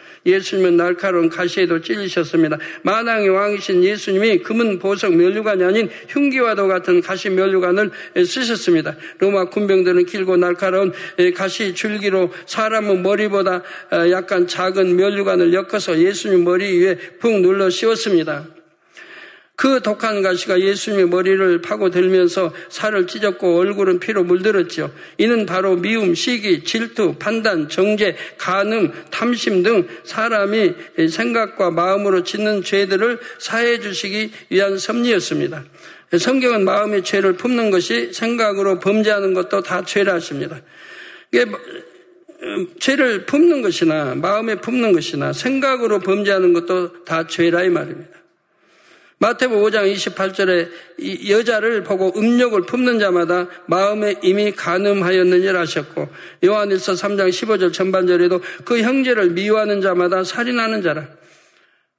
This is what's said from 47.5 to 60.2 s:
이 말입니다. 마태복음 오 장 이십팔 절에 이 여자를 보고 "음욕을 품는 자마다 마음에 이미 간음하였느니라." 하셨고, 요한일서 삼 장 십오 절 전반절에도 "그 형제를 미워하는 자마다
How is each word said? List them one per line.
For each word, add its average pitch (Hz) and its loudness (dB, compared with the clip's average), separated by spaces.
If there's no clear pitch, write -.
이 185 2
말입니다. 147 -6
마태복음 226 2
오 214 2
장 208 0
이십팔 190 -4
절에 185 0
이 190 -6
여자를 220 0
보고 190 -2
"음욕을 233 2
품는 247 0
자마다 180 0
마음에 202 0
이미 202 2
간음하였느니라." 185 2
하셨고, 151 -6
요한일서 196 0
삼 202 -4
장 196 2
십오 208 0
절 180 0
전반절에도 180 2
"그 240 0
형제를 240 2
미워하는 208 0
자마다 185 0